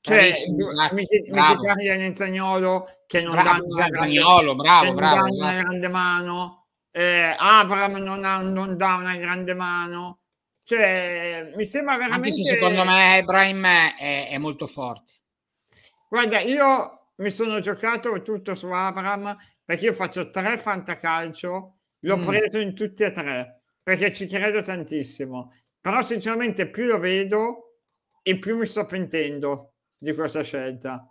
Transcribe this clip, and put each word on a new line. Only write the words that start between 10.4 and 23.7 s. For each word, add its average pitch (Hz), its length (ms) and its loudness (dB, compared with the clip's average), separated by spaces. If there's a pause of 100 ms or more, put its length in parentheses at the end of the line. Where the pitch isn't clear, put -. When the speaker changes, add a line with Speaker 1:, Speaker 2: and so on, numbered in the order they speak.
Speaker 1:
Cioè, 175 920 -2
mi 214 120 -4
sembra 285 280 -4
Speaker 2:
Anche 247 100 -4
se 233 40 -4
Speaker 1:
veramente 240 340 0
Speaker 2:
secondo 185 420 4
me 185 320 6
Ibrahim 190 480 2 (320)
è, 139 320 -6
è 139 80 -6
molto 147 280 -6
forte. 123 480 -12 (920)
Speaker 1:
Guarda, 226 320 0
io 269 800 0
mi 196 140 -4
sono 214 280 -4
giocato 226 640 -4
tutto 196 340 -8
su 180 120 -12
Avram 190 680 -6 (300)
perché 170 200 -4
io 220 80 2
faccio 180 360 -6
tre 208 280 -4
fantacalcio, 180 1200 -6 (220)
l'ho 185 180 0
Speaker 2:
Mm. 175 80 -4
Speaker 1:
preso 208 340 0
in 196 160 -6
tutti 208 280 -4
e 196 80 0
tre 139 520 -8 (200)